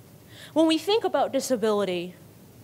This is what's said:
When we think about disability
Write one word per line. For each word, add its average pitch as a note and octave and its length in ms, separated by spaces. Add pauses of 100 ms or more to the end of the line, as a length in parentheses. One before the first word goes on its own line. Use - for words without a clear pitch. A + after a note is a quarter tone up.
(520)
When D#4+ 140
we D#4+ 120
think G#4 240
about C#4 300
disability G3+ 840 (500)